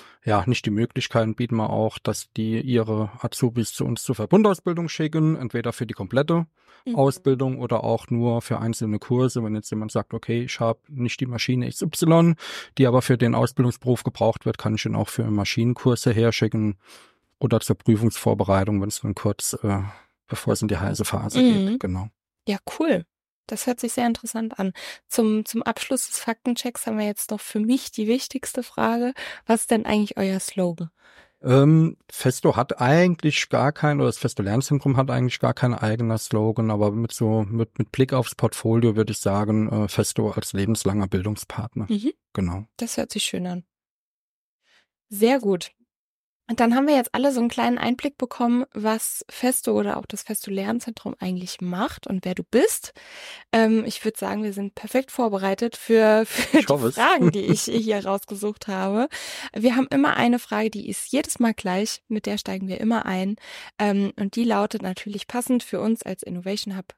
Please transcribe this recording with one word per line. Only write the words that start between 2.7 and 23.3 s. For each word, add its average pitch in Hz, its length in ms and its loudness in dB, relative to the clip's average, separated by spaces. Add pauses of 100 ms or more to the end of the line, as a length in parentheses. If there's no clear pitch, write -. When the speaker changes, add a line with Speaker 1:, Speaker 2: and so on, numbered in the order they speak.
Speaker 1:
Azubis 120 540 -2
zu - 120 -4
uns 123 180 -4
zur 131 120 -4
Verbundausbildung 175 760 2
schicken, 156 460 0
entweder 120 380 -4
für - 120 -6
die 110 80 -10
komplette 156 540 0 (380)
Speaker 2:
Mhm. 240 100 -4
Speaker 1:
Ausbildung 131 640 2
oder 120 240 -2
auch 113 260 -2
nur 117 320 2
für - 180 -4
einzelne 110 380 -2
Kurse. 123 460 0
Wenn 104 100 -2
jetzt 107 160 -6
jemand 107 220 -6
sagt, 107 240 -4
„Okay, 117 300 -2
ich - 140 -10
hab 113 300 -2
nicht 123 300 -4
die 131 80 -2
Maschine 123 400 -2
X - 160 -6
Y, 165 520 4 (440)
die 135 80 6
aber 123 160 4
für 123 160 2
den 120 160 4
Ausbildungsberuf 123 680 2
gebraucht - 440 0
wird“, 117 100 -2
kann 107 160 -2
ich 107 120 -2
ihn 110 100 -2
auch 107 140 0
für 113 200 -2
Maschinenkurse 117 840 2
herschicken 110 680 2 (640)
oder 113 200 4
zur - 180 0
Prüfungsvorbereitung, 104 1040 2
wenn's 101 200 -6
dann 104 120 -2
kurz, - 480 -2
äh, 101 200 0 (460)
bevor - 260 -2
es - 100 -2
in 110 60 0
die 104 80 0
heiße 104 280 -2
Phase 104 360 -2
Speaker 2:
Mhm. 214 260 4
Speaker 1:
geht. 233 140 -2
Genau. 92 260 -4 (400)
Speaker 2:
Ja, 202 100 0 (220)
cool. 220 260 2 (420)